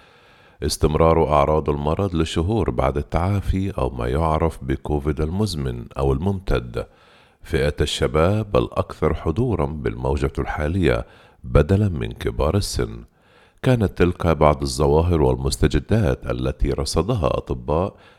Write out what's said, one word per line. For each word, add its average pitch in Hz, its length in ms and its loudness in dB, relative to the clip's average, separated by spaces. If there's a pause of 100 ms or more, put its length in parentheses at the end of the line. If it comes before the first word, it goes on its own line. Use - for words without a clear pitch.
(640)
استمرار 76 680 2
أعراض 73 360 4
المرض 78 460 -2
لشهور 85 540 0
بعد 65 280 0
التعافي 95 760 0
أو 65 180 -2
ما 62 180 -4
يعرف 78 560 0
بكوفيد 69 580 -2
المزمن 78 640 -4 (120)
أو 67 160 2
الممتد. 67 720 -2 (560)
فئة 71 400 0
الشباب 82 760 0
الأكثر - 560 -2
حضورا 85 520 -2
بالموجة 67 720 -2
الحالية 76 680 0 (380)
بدلا 73 460 4
من 60 220 -4
كبار 65 460 -2
السن. 58 460 -4 (580)
كانت 117 360 2
تلك 90 300 2
بعض 76 340 4
الظواهر 76 600 2
والمستجدات 69 1120 0
التي 64 400 -2
رصدها 82 680 -2
أطباء 71 580 -4 (240)